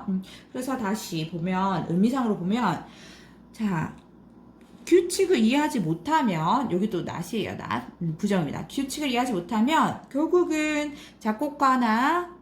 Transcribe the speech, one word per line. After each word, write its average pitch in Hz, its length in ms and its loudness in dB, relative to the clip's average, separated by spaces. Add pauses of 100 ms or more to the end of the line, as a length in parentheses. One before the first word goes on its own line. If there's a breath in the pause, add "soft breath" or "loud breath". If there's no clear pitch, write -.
음, 190 140 0 (300 loud breath)
그래서 254 260 -4
다시 185 540 -4
보면, 185 580 -2
의미상으로 214 480 2
보면, 185 480 -2 (680 loud breath)
자, 190 420 -2 (920)
규칙을 359 520 4
이해하지 262 420 4
못하면, 190 920 2
여기 185 180 0
또 180 100 -2
not이에요, 165 520 -6
not. - 340 -6 (160)
음, 165 160 -2
부정입니다. 175 500 -2
규칙을 277 420 -4
이해하지 247 240 0
못하면 220 680 0 (100)
결국은 302 840 0 (260 loud breath)
작곡가나, 262 1200 0